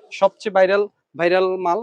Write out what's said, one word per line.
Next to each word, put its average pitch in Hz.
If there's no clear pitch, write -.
সবচেয়ে 196
ভাইরাল, 190
ভাইরাল 185
মাল, 180